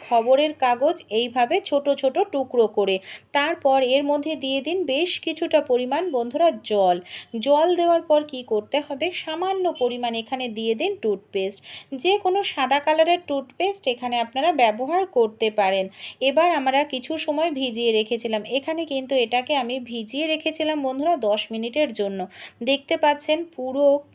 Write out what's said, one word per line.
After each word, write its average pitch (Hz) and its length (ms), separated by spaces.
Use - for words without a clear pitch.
খবরের 262 520
কাগজ, 262 420
এইভাবে 240 460
ছোট 285 200
ছোট 269 160
টুকরো 262 360
করে। 190 280
তারপর 285 520
এর 262 200
মধ্যে 294 320
দিয়ে 269 260
দিন 320 240
বেশ 294 340
কিছুটা 320 420
পরিমাণ 254 500
বন্ধুরা 262 380
জল। 185 340
জল 294 360
দেওয়ার 339 260
পর 302 220
কি 277 200
করতে 220 360
হবে, 294 340
সামান্য 370 520
পরিমাণ 240 380
এখানে 247 340
দিয়ে 226 260
দিন 339 200
টুথপেস্ট, 196 640
যে 381 160
কোনো 381 260
সাদা 269 320
কালারের 320 480
টুথপেস্ট 330 600
এখানে 247 320
আপনারা 262 340
ব্যবহার 262 580
করতে 220 400
পারেন। 196 340
এবার 277 300
আমরা 262 320
কিছু 277 340
সময় 311 340
ভিজিয়ে 240 400
রেখেছিলাম, 220 580
এখানে 320 360
কিন্তু 269 300
এটাকে 247 400
আমি 247 240
ভিজিয়ে 233 480
রেখেছিলাম 311 560
বন্ধুরা 269 340
দশ 214 240
মিনিটের 240 420
জন্য। 196 260
দেখতে 277 360
পাচ্ছেন 302 420
পুরো 262 320